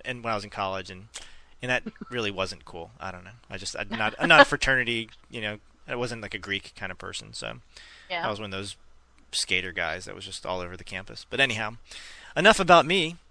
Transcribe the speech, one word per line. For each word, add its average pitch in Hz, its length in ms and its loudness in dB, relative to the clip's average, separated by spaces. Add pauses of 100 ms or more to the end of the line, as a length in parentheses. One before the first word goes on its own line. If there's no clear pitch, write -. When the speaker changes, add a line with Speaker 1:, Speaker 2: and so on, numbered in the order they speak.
Speaker 1:
and 123 200 -8
when 117 80 0
I - 40 0
was 101 80 -6
in 101 60 -14
college, 95 400 -4
and, 95 180 -16 (540)
and 127 80 -2
that 127 140 0 (260)
really 117 200 -2
wasn't 92 360 -4
cool. 85 240 -12 (100)
I 95 120 -8
don't 90 120 -16
know. 95 60 -18 (200)
I 104 60 -8
just, - 220 -10
I'm 101 100 -6
not, 110 300 -2
I'm 170 100 2
not 160 140 12
a - 20 10
fraternity, 120 640 2 (220)
you 120 100 -10
know, 107 180 -4 (300)
I 135 80 -6
wasn't, 120 240 -4
like, 104 140 -8
a 107 40 -8
Greek 98 380 -6
kind 92 160 -8
of 90 60 -14
person, - 340 -12
so - 220 -8 (560)
Speaker 2:
Yeah. 170 160 -4
Speaker 1:
I 117 40 -2
was 104 80 -4
one 104 140 -10
of 95 60 -6
those 101 180 -8 (560)
skater 92 400 0
guys 87 320 -4
that - 100 -10
was 92 100 -14
just 98 220 -12
all 92 140 -2
over 90 160 -8
the 90 80 -16
campus. 95 440 -12
But 120 120 0
anyhow, 113 360 2 (600)
enough 190 240 8
about 170 260 10
me. 170 300 0 (140)